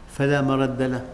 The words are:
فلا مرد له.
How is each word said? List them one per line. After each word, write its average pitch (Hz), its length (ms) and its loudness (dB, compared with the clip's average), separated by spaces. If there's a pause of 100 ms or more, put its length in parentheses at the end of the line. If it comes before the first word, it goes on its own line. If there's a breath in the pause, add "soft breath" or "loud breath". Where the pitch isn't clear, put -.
(160)
فلا 143 260 2
مرد 135 400 2
له. 127 320 -2